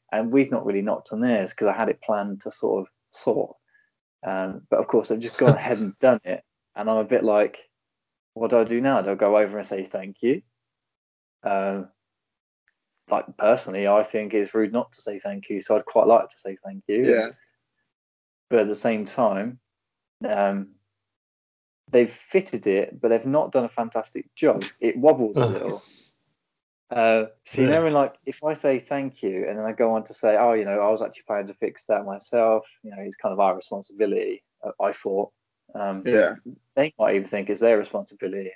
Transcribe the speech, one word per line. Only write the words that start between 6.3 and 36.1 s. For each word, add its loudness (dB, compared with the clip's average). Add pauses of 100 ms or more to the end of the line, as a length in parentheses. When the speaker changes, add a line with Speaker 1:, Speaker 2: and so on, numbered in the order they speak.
Speaker 1:
And -6
I'm 0
a 0
bit 0
like, 0 (640)
"What -4
do 4
I 4
do -2
now? 2
Do -4
I 0
go 2
over 2
and -10
say -6
thank -12
you?" 0 (1000)
Um, -4 (1200)
like, -4
personally, 0
I 4
think -6
it's -2
rude 0
not -4
to -20
say -10
thank -10
you, -4
so 0
I'd 0
quite 2
like 4
to -20
say -12
thank -14
you. 0 (100)
Speaker 2:
Yeah. -2 (1200)
Speaker 1:
But 6
at 2
the -2
same -2
time, -2 (680)
um, 0 (1200)
they've 4
fitted -4
it, 0
but 0
they've 2
not 0
done 2
a -6
fantastic -8
job. 2 (160)
It 0
wobbles 4
a 2
Speaker 3:
Oh. 0
Speaker 1:
little. -6 (1080)
Uh, 2 (180)
so, -6
you 4
Speaker 3:
Yeah. 4
Speaker 1:
know, 2
when, 2
like, 2 (100)
if -10
I -2
say 0
thank -8
you -4
and -6
then -6
I -4
go 2
on -2
to -18
say, 2
"Oh, 4
you 0
know, -2
I 2
was 0
actually -10
planning -4
to -16
fix -6
that 0
myself," 0 (160)
you -18
know, -16
it's -12
kind -4
of -4
our 4
responsibility, -4 (220)
uh, -8
I 0
thought. -4 (440)
Um, -6
Speaker 2:
Yeah. 2 (400)